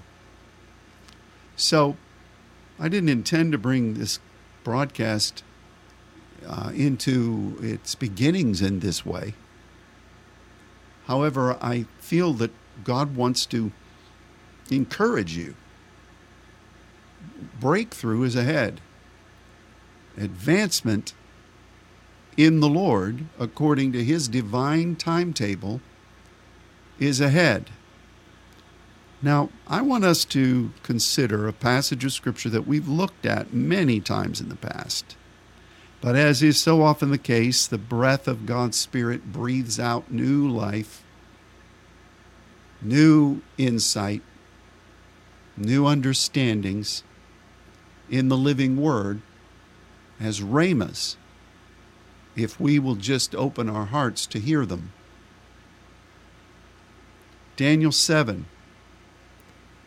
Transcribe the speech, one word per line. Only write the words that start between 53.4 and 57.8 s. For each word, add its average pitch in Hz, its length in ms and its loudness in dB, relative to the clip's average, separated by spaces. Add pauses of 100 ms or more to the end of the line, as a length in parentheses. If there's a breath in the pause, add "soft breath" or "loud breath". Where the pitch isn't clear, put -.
our 107 180 -4
hearts 123 420 -4
to 123 120 -8
hear 139 260 0
them. 90 260 -8 (2750)
Daniel 151 360 4